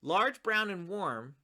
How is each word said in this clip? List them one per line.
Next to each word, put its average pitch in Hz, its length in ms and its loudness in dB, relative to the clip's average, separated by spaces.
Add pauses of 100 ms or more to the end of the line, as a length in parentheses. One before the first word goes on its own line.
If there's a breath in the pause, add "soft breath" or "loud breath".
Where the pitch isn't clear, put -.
Large, 202 400 2
brown, 214 280 2
and 175 180 -6
warm, 143 560 -4